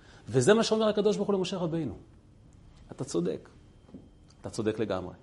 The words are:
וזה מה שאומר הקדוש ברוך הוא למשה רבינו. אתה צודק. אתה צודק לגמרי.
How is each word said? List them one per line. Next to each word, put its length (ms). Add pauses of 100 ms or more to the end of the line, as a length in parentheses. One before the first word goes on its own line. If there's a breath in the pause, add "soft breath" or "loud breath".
(280 loud breath)
וזה 260
מה 80
שאומר 260
הקדוש 280
ברוך 120
הוא 80
למשה 200
רבינו. 380 (1000)
אתה 120
צודק. 440 (920)
אתה 100
צודק 280
לגמרי. 440